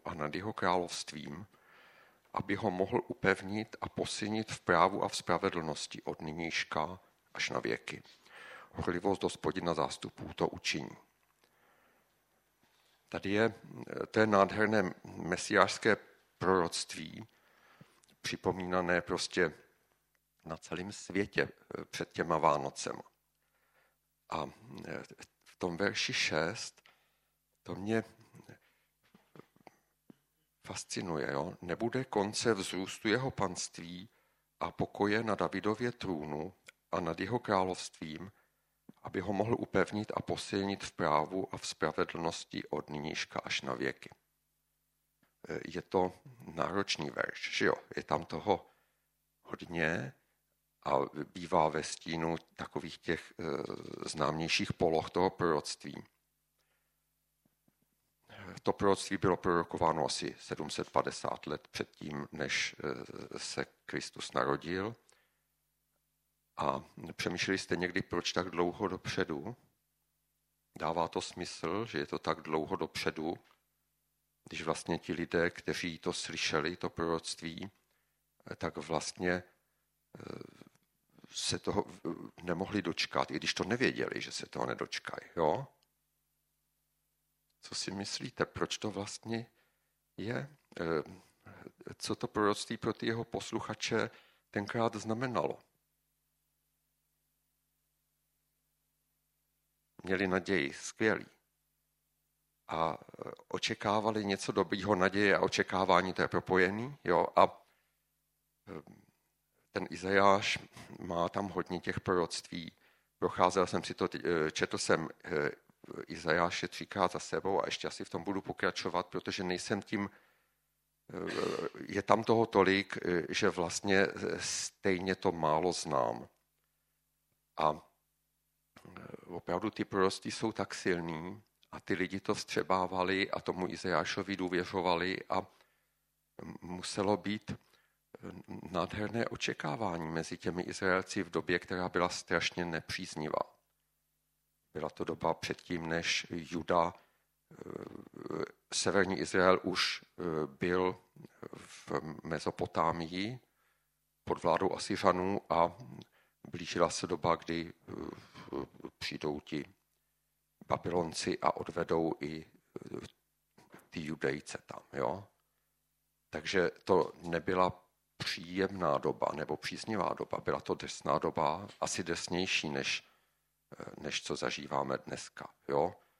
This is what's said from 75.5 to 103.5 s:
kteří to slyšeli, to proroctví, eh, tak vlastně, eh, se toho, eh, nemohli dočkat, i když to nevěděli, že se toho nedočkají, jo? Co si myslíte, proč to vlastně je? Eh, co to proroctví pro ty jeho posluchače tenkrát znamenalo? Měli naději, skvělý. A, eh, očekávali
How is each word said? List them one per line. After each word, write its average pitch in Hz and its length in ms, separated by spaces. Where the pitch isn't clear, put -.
kteří 82 480
to 87 140
slyšeli, 80 640
to 87 140
proroctví, 82 800
eh, - 60
tak 82 200
vlastně, 82 560
eh, 90 100
se - 280
toho, 90 300
eh, - 540
nemohli 92 400
dočkat, - 480
i 73 60
když - 180
to - 100
nevěděli, 92 560
že - 120
se - 140
toho - 200
nedočkají, - 720
jo? 87 300
Co - 100
si - 160
myslíte, 98 560
proč - 320
to 107 120
vlastně 113 560
je? 131 400
Eh, 82 220
co - 180
to - 120
proroctví 107 480
pro 110 160
ty - 140
jeho 113 180
posluchače - 840
tenkrát 110 460
znamenalo? 110 640
Měli 95 240
naději, 90 480
skvělý. - 520
A, 80 300
eh, - 320
očekávali 107 760